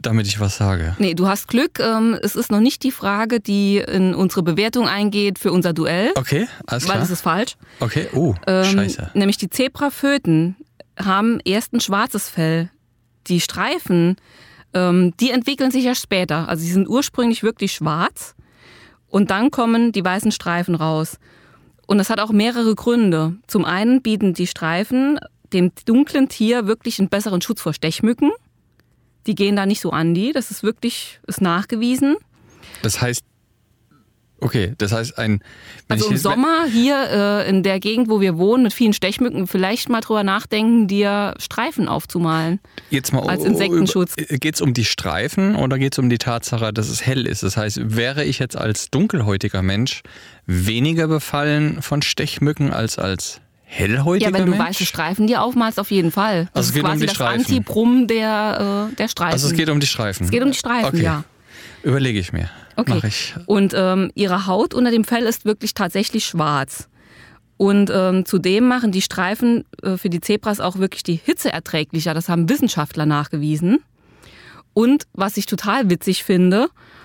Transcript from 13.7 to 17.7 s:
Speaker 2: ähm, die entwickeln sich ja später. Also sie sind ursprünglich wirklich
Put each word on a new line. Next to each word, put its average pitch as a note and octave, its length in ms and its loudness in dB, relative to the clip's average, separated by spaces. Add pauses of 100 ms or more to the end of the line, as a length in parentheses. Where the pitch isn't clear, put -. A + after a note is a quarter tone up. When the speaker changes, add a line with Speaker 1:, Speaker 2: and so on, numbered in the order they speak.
Speaker 2:
ähm, F3+ 460 2
die B3+ 120 2
entwickeln C4 380 0
sich B3+ 140 2
ja B3 120 0
später. F3 520 -2
Also E3 160 -4
sie E3+ 80 -4
sind F#3+ 160 2
ursprünglich A#3 560 0
wirklich G#3 300 -2